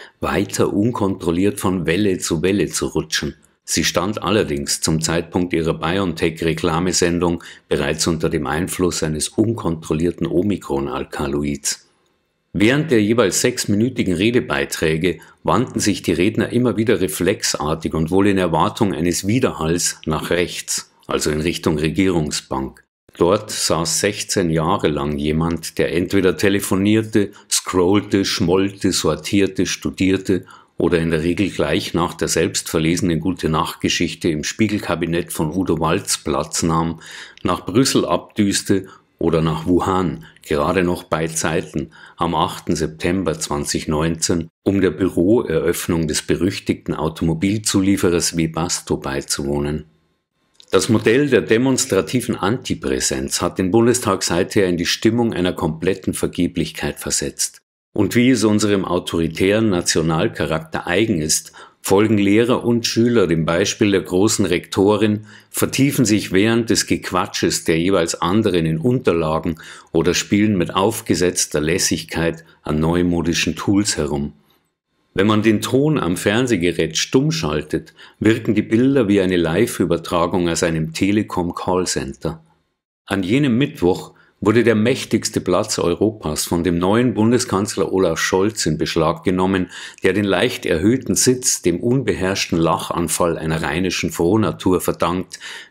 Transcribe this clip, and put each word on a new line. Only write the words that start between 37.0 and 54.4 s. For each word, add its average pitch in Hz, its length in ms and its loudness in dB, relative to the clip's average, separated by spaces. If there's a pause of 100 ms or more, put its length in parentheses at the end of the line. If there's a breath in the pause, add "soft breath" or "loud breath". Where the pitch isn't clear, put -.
nach 90 240 -4
Brüssel 131 400 2
abdüste 98 800 0 (320 loud breath)
oder 82 220 2
nach 80 240 0
Wuhan, 87 640 0 (160 loud breath)
gerade 85 420 0
noch 87 200 -2
bei 80 220 -2
Zeiten, 80 640 -4 (300 loud breath)
am 85 160 -2
achten 85 420 -2
September 85 640 -2
zwanzig 73 480 -4
neunzehn, 80 600 -2 (140)
um 98 200 2
der 92 80 4
Büroeröffnung 85 1160 0
des 76 140 -4
berüchtigten - 720 -2
Automobilzulieferers 90 1400 0
Webasto 80 640 -2
beizuwohnen. 71 880 -4 (840)
Das 98 200 4
Modell 117 400 4
der 113 100 6
demonstrativen 110 960 0
Antipräsenz 69 1040 -2
hat 85 180 -2
den 92 120 0
Bundestag 113 520 2
seither 92 460 2